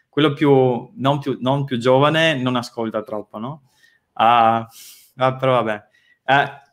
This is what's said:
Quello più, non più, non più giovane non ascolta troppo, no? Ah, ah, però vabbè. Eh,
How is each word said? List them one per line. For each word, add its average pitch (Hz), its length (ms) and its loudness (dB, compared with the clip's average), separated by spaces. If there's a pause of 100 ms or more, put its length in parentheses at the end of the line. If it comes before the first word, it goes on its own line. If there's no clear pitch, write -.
Quello 147 240 0
più, 131 640 2
non 135 240 -2
più, 139 200 -6
non 135 260 -2
più 131 120 -6
giovane 147 560 2
non 127 220 -4
ascolta 113 480 -6
troppo, 104 340 -12
no? 135 320 -14 (440)
Ah, 113 540 2 (500)
ah, 131 180 0
però 131 280 0
vabbè. 107 200 -6 (420)
Eh, 135 260 2 (220)